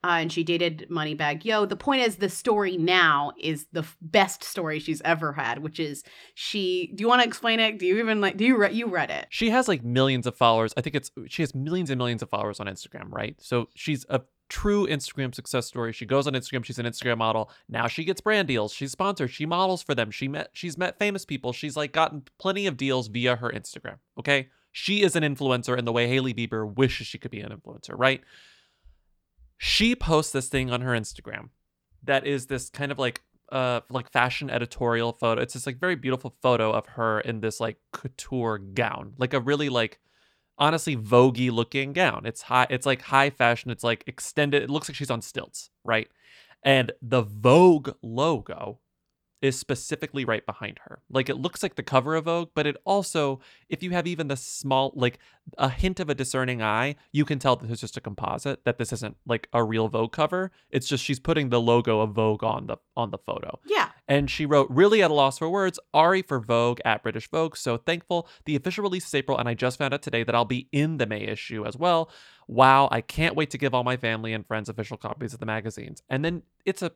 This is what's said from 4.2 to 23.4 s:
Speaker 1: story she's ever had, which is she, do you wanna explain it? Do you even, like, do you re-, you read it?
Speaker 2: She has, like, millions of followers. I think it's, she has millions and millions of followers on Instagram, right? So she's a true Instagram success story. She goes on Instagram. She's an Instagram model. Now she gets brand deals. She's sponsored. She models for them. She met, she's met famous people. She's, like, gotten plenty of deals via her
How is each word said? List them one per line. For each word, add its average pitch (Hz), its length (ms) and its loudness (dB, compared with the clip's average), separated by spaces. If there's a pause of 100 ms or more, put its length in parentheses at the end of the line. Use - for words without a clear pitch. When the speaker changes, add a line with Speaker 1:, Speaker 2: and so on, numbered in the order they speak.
Speaker 1:
story 156 360 -4
she's 156 240 -4
ever 160 320 0
had, 120 240 -4
which 156 200 -8
is 147 240 -6 (320)
she, 185 600 -4
do 202 80 -6
you 233 60 2
wanna 247 160 6
explain 226 360 0
it? 220 180 2
Do 180 60 -4
you 185 140 4
even, 220 240 2
like, 196 160 0
do 214 80 2
you 254 100 6
re-, 202 160 4
you 233 140 -2
read 175 240 -2
it? 73 180 -6
Speaker 2:
She 220 220 0
has, 254 180 4
like, 135 160 0
millions 127 420 2
of 123 80 -2
followers. 113 400 6
I 135 60 -2
think 143 160 -6
it's, - 140 -6 (180)
she - 140 -4
has 139 120 -4
millions 151 360 -4
and 131 80 -2
millions 120 240 -2
of - 80 -10
followers 104 280 -4
on 101 100 -8
Instagram, - 440 -14
right? 107 260 -8
So 120 360 -2
she's 147 340 -6
a 131 140 0 (260)
true 202 380 2
Instagram 135 480 -4
success - 320 -4
story. 117 260 -6
She 110 140 -12
goes 135 200 2
on 143 60 -2
Instagram. 127 320 -4
She's 123 140 -10
an 120 80 -4
Instagram 117 320 -2
model. 110 320 0 (180)
Now 117 180 0
she 160 160 -4
gets 175 200 -4
brand 208 260 2
deals. 107 240 0
She's 135 200 -8
sponsored. 190 380 -2
She - 140 -6
models 180 380 0
for 147 120 -4
them. 113 160 -2
She 135 160 -8
met, 151 280 -6
she's 170 240 -10
met 180 200 -4
famous 202 280 -2
people. 127 260 -6
She's, 147 240 -8
like, 147 160 -4
gotten 156 300 0 (160)
plenty 196 280 -2
of 139 120 -2
deals 127 300 0
via 120 280 0
her 120 140 -6